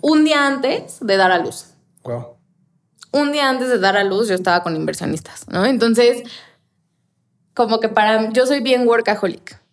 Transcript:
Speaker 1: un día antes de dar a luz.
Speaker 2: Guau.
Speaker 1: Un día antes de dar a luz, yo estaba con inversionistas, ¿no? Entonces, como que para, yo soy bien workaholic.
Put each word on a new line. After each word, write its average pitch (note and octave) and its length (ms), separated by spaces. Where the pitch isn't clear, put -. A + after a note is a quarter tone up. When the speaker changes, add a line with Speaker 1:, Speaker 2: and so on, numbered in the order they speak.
Speaker 1:
un D4+ 240
día C#4+ 220
antes C4+ 540
de G3 160
dar F#3 140
a F3+ 80
luz. - 260
Speaker 2:
Guau. A#2+ 340
Speaker 1:
Un C#4+ 200
día C#4+ 180
antes B3+ 200
de A#3+ 100
dar G3 180
a G3+ 60
luz, G3 240
yo G3 80
estaba F3+ 280
con E3 120
inversionistas, D#3 760
¿no? F#3 160
Entonces, A#3+ 580
como A3+ 260
que A3 100
para, A3 420
yo B3+ 140
soy C#4+ 160
bien B3 260
workaholic. G#3+ 720